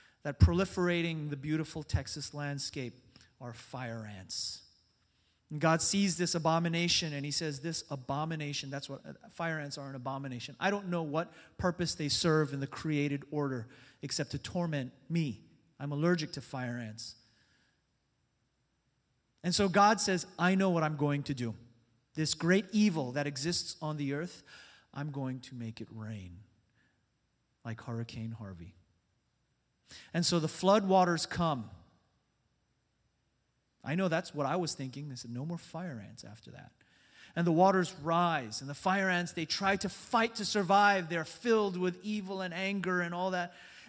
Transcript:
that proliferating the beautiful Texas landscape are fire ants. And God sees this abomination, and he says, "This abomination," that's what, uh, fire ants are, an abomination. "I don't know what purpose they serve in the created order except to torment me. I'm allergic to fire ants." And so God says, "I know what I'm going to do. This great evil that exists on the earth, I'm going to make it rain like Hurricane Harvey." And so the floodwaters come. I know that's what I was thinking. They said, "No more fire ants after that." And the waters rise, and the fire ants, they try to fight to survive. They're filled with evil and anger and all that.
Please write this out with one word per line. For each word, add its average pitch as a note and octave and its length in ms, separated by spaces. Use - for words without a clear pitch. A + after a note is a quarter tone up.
that C#3+ 180
proliferating E3+ 880
the C#3+ 80
beautiful D3+ 440
Texas - 520
landscape C#3+ 600
are A#2+ 140
fire A#2 520
ants. - 420
And D3+ 100
God D#3+ 220
sees G3 340
this E3+ 160
abomination, E3 800
and C#3 100
he D3 60
says, D3 300
"This D#3 320
abomination," C#3+ 800
that's C#3 180
what, - 160
uh, - 80
fire E3 300
ants C#3+ 180
are, C#3 100
an C3+ 80
abomination. C3+ 640
"I F#3+ 120
don't G3+ 160
know F3 160
what D#3 280
purpose F3 340
they D3+ 160
serve D#3 420
in C#3 100
the C3+ 60
created C#3+ 640
order C3 380
except - 300
to - 80
torment D#3 520
me. D#3+ 360
I'm C#3+ 120
allergic D#3 420
to C#3 80
fire B2 380
ants." A2 360
And F3 100
so G3+ 160
God G3+ 320
says, F#3 240
"I F3+ 160
know F#3+ 160
what E3+ 100
I'm D#3 160
going C#3+ 260
to C#3 120
do. A#2 200
This D#3 180
great F#3+ 380
evil E3+ 400
that C#3+ 160
exists D3 520
on D3+ 180
the C#3 160
earth, D#3+ 280
I'm D3 160
going C3 300
to - 120
make A#2 260
it A2 120
rain G#2+ 480
like A2+ 180
Hurricane A#2 500
Harvey." F#2+ 420
And E3+ 140
so F3 140
the D#3 80
floodwaters F#3 840
come. D3+ 400
I C#3+ 100
know F#3+ 120
that's E3 260
what C#3+ 120
I C#3 100
was F3+ 180
thinking. C#3 360
They C3 60
said, A#2 160
"No B2+ 140
more E3+ 120
fire D#3+ 500
ants A2+ 160
after - 280
that." - 200
And E3+ 100
the F3 60
waters F#3 500
rise, D#3+ 600
and C3+ 80
the C#3+ 40
fire F#3+ 360
ants, F3 240
they D#3+ 120
try G3 320
to F#3+ 120
fight A3+ 460
to G#3 100
survive. G3 640
They're E3 160
filled G#3+ 520
with F3+ 240
evil G3 400
and F3+ 120
anger F#3 480
and F3 120
all F#3 180
that. F3 220